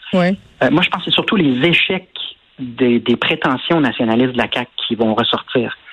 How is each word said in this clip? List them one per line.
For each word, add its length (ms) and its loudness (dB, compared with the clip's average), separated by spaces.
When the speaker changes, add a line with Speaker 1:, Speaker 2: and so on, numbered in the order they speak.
Speaker 1:
Ouais. 220 2
Speaker 2:
Euh, 100 2
moi, 120 2
je 60 0
pense 160 -6
que 40 -4
c'est 60 0
surtout 220 0
les 300 2
échecs 420 0
des, 400 2
des 160 0
prétentions 640 0
nationalistes 540 0
de 40 -4
la 100 0
caq 200 -4
qui 80 -2
vont 200 2
ressortir. 640 -2